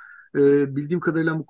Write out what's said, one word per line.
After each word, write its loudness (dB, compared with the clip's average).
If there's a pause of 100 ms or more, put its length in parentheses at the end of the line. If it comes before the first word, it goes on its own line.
(360)
E, 2
bildiğim -4
kadarıyla -2
bu -10